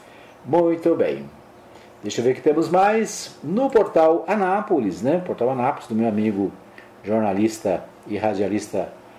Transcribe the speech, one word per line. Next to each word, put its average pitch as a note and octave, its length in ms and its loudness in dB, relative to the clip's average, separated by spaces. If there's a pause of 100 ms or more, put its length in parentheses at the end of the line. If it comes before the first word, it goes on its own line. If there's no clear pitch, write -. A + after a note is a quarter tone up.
(440)
Muito E3 500 2
bem. - 340 -2 (760)
Deixa G#2 160 -4
eu A#2 40 -2
ver B2+ 60 4
o C3 60 0
que - 40 -14
temos D#3 280 2
mais. G3+ 760 0
No G#3+ 260 0
portal E3+ 600 4
Anápolis, F3+ 760 0
né? D3+ 240 0
Portal A#2 240 -2
Anápolis, B2+ 380 -2
do A2+ 80 -6
meu A2+ 100 2
amigo G#2 460 0 (500)
jornalista G#2 800 0 (240)
e G#2 100 -6
radialista G2 760 -2 (260)